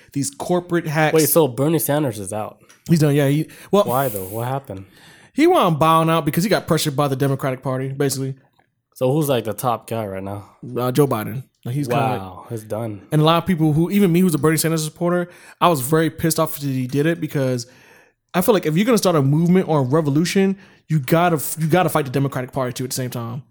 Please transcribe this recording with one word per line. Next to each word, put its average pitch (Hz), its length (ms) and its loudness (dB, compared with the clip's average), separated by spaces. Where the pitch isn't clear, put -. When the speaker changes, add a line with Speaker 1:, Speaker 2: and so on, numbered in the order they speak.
Speaker 1:
these 135 160 -4
corporate 175 580 -4
hacks. 156 260 2
Speaker 2:
Wait, 156 160 -2
so 160 180 4
Bernie 143 320 0
Sanders 139 400 -2
is 95 140 -10
out? 104 260 -8
Speaker 1:
He's 165 100 6
done, 147 160 4
yeah. 143 120 4
He, 147 200 0
well, 202 140 4
Speaker 2:
Why 131 240 0
though? 95 160 -6
What 113 220 -6
happened? 104 380 -8
Speaker 1:
he 311 140 4
wound 208 320 4
bowing 160 300 4
out 165 160 0
because 160 180 0
he 220 60 -2
got 156 180 0
pressured 156 280 0
by 147 120 0
the 135 80 -2
Democratic 135 480 -2
Party, 131 260 -4
basically. 135 460 -4
Speaker 2:
So 131 160 0
who's, 147 180 0
like, 117 160 0
the 107 80 -4
top 117 360 -4
guy 113 160 -4
right 95 180 -8
now? 98 220 -10
Speaker 1:
Uh, 123 140 -2
Joe 139 160 4
Biden. 113 360 -4
Like, 120 100 -6
he's 143 120 -4
kinda, 117 160 0
like, 107 180 -2
Speaker 2:
Wow, 92 300 -16
it's 110 120 -10
done. 107 480 -8
Speaker 1:
and 151 100 2
a 156 40 4
lot 165 160 2
of - 60 -10
people 156 260 2
who, 165 160 2
even 202 220 4
me, 170 80 4
who's 185 160 4
a 139 40 0
Bernie 156 180 2
Sanders 160 260 -2
supporter, 175 460 -4
I 170 100 4
was 143 120 0
very 156 280 0
pissed 160 300 -2
off 156 200 -2
that 143 80 -8
he 131 200 -2
did 139 200 0
it 170 140 -2
because 131 440 -2
I 180 80 0
feel 226 120 4
like 180 140 2
if 156 100 0
you're 208 80 2
gonna 233 120 4
start 180 180 2
a 147 60 4
movement 165 460 4
or 151 120 2
a 135 40 2
revolution, 165 720 0
you 156 120 0
gotta, 165 420 2
you 160 80 -2
gotta 170 220 2
fight 151 160 -2
the 127 60 -10
Democratic 135 400 -4
Party 127 220 -4
too 127 100 -8
at 123 80 -8
the - 40 -8
same 127 140 -4
time. 117 420 -10